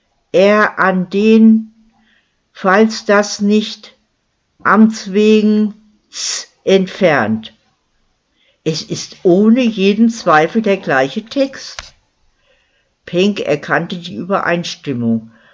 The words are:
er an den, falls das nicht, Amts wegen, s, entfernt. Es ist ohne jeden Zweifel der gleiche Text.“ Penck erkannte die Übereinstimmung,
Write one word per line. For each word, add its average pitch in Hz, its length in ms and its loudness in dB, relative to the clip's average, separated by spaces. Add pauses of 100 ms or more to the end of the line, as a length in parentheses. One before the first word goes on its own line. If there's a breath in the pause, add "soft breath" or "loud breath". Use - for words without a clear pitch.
(320 soft breath)
er 202 460 2
an 185 320 -2
den, 220 640 4 (800)
falls 214 520 0
das 208 360 -2
nicht, 208 540 -2 (680)
Amts 208 500 2
wegen, 214 640 2 (360)
s, - 380 -10 (160)
entfernt. 156 880 0 (1120)
Es 160 180 -4
ist - 400 -12
ohne 214 400 4
jeden 214 460 0
Zweifel 165 540 0
der 196 160 -2
gleiche 143 460 -4
Text.“ - 680 -8 (1120)
Penck 196 360 -2
erkannte 151 560 -4
die 170 180 -14
Übereinstimmung, 139 1160 -4 (240 soft breath)